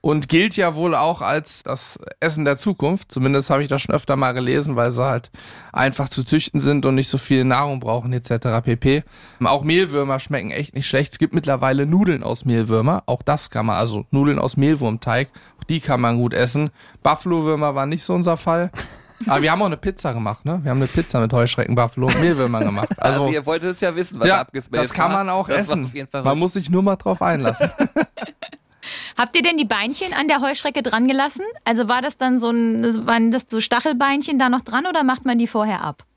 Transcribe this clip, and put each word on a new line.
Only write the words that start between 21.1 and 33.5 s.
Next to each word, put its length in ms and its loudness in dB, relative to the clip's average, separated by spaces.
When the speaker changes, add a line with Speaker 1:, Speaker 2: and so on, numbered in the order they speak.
Speaker 1:
mit 140 2
Heuschrecken, 420 2
Buffalo 320 0
und 140 2
Mehlwürmern 420 2
gemacht. 300 -2
Speaker 2:
<laughs> 60 -6
Also 240 2
Speaker 1:
Also, 100 0
Speaker 2:
ihr 120 -4
wolltet 260 -2
es 100 -8
ja 120 0
wissen, 240 -4
was 120 4
Speaker 1:
ja, 100 4
Speaker 2:
abgespaced 460 -4
Speaker 1:
das 80 -8
kann 180 0
Speaker 2:
war. 140 0
Speaker 1:
man 40 -4
auch 200 -2
Speaker 2:
Das 180 0
war 80 0
Speaker 1:
essen. 120 -2
Speaker 2:
auf 60 -12
jeden 160 -10
Fall 140 -6
Speaker 1:
Man 160 2
muss 140 0
sich 160 -6
nur 140 2
mal 120 2
drauf 260 -2
einlassen. 540 0
<laughs> 40 -14
Speaker 3:
Habt 180 -2
ihr 80 4
denn 140 2
die 80 2
Beinchen 480 -4
an 140 -2
der 140 4
Heuschrecke 400 -2
dran 260 2
gelassen? 360 0
Also 240 0
war 120 2
das 160 -6
dann 220 2
so 100 0
ein, 320 2
das, 240 0
waren 260 4
das 180 -2
so 100 -2